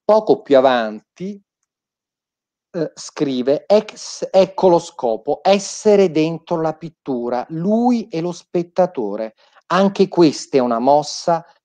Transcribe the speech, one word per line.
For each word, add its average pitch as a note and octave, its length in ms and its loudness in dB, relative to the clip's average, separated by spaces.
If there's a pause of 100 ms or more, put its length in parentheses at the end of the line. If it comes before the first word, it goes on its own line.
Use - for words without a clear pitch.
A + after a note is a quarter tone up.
Poco G#3+ 360 2
più C#3 160 2
avanti, C3 840 -2 (1300)
eh, C#3+ 220 -6
scrive: C3+ 720 -4
"Ex-, - 680 -2
ecco F#3+ 380 2
lo E3+ 100 4
scopo, A#2+ 640 -6
essere G3+ 680 2
dentro D#3+ 500 -4
la D#3 120 -4
pittura, B2 760 -8
lui G#3+ 580 -2
e E3 140 -8
lo F3 100 -6
spettatore. D#3 1040 -4 (300)
Anche G3 420 2
questa D3+ 500 2
è - 40 4
una A#2+ 180 -2
mossa D3 640 0 (220)